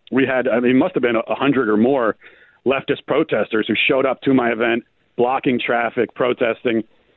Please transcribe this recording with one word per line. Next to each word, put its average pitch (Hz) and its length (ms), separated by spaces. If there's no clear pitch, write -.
we 131 160
had, 123 220
I 110 100
mean, 123 120
it 131 80
must 175 160
have 135 60
been 120 140
a - 180
hundred 131 360
or 107 80
more 120 400
leftist 131 420
protesters 127 600
who 110 60
showed 135 160
up 127 160
to 135 120
my 120 160
event, 113 360
blocking 123 420
traffic, 117 560
protesting. 120 640